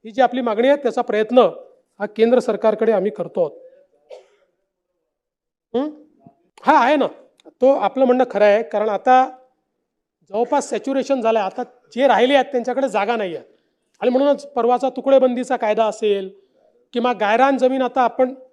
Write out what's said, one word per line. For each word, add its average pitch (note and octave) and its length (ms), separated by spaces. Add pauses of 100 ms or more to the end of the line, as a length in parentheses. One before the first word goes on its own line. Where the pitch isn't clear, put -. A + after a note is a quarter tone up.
ही A3+ 60
जी A#3 120
आपली B3 180
मागणी A#3 280
आहे C#4+ 80
त्याचा B3 260
प्रयत्न A3 360 (600)
हा G#3 60
केंद्र A3+ 340
सरकारकडे A3 520
आम्ही G3+ 180
करतो F3+ 300
आहोत. D#3 100 (2250)
हं? C#4 140 (760)
हा D4+ 140
आहे C4+ 180
ना, A#3+ 100 (540)
तो C4 100
आपलं C4 340
म्हणणं B3 260
खरं G3+ 140
आहे, G#3 200
कारण G#3+ 240
आता B3+ 360 (1040)
जवळपास A#3+ 400
सॅच्युरेशन C4+ 500
झालं A3+ 180
आहे, G3 100
आता B3 140 (320)
जे C4 140
राहिले A#3+ 260
आहेत C4+ 180
त्यांच्याकडे B3 360
जागा G#3 280
नाही F#3 200
आहे B2 80 (560)
आणि A#3+ 100
म्हणूनच C#4 360
परवाचा B3 440
तुकडेबंदीचा B3+ 680
कायदा A3 300
असेल G3+ 440 (640)
किंवा A#3+ 260
गायरान B3 380
जमीन C4 240
आता B3 200
आपण B3+ 320 (180)